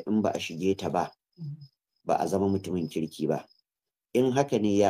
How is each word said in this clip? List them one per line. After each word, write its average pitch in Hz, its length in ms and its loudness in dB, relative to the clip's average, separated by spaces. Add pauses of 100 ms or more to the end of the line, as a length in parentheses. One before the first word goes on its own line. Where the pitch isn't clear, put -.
in 107 140 2
ba 95 120 2
a - 60 -4
shige 92 380 -2
ta 87 120 -4
ba, 82 220 -2 (920)
ba - 140 0
a 82 80 -2
zama 95 220 2
mutumin 90 400 -2
kirki 80 380 -4
ba? 76 180 -2 (680)
In 127 180 4
haka 135 280 2
ne 101 180 2
ya 101 120 6